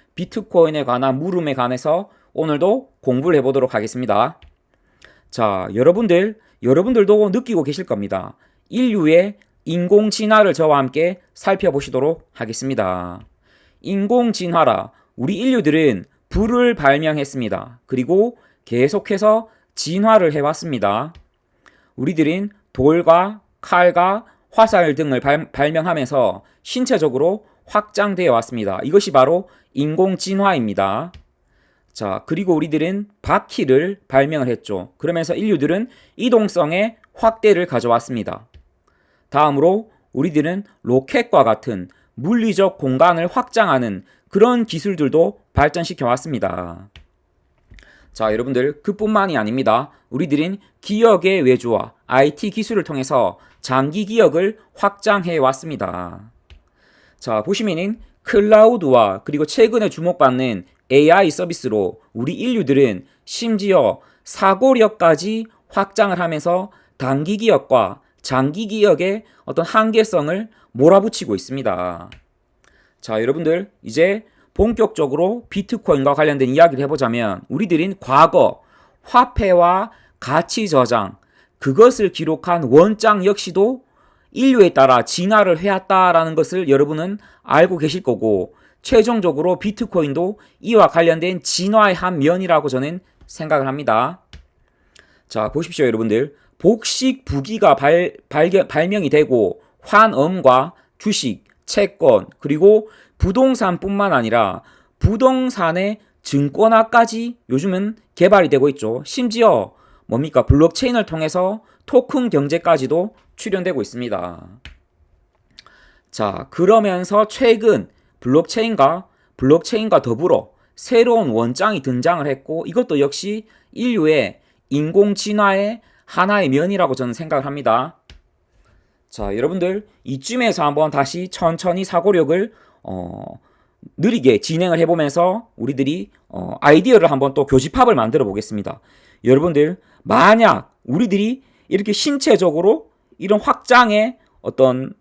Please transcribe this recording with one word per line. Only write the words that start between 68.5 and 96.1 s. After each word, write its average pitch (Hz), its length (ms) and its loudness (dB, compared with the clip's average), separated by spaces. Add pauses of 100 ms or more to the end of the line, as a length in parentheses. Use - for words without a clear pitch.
기억의 196 580 0 (200)
어떤 165 200 -4
한계성을 214 840 0 (240)
몰아붙이고 170 640 2
있습니다. 90 760 -8 (920)
자, 110 200 -4
여러분들, 156 500 -2 (120)
이제 175 440 -2 (260)
본격적으로 196 960 -2
비트코인과 156 640 -2
관련된 143 360 0
이야기를 143 340 2
해보자면 120 640 -4
우리들은 175 500 -4
과거 139 640 2 (400)
화폐와 190 880 2 (300)
가치 170 480 -2
저장, 120 480 0 (420)
그것을 202 540 2
기록한 165 520 -4
원장 196 600 4
역시도 202 600 -2 (480)
인류에 240 380 4
따라 127 320 4
진화를 190 560 0
해왔다라는 185 760 0
것을 165 340 -2
여러분은 156 500 0 (240)
알고 170 360 2
계실 156 240 -4
거고, 104 520 -2 (300)
최종적으로 185 760 2
비트코인도 185 800 -4 (220)
이와 202 280 4
관련된 170 540 0
진화의 202 520 2
한 180 240 -4
면이라고 160 500 2
저는 139 320 -4 (260)
생각을 151 400 -4
합니다. 131 540 -2 (1080)
자, 107 240 -4
보십시오, 160 360 -2
여러분들. 113 500 -2 (220)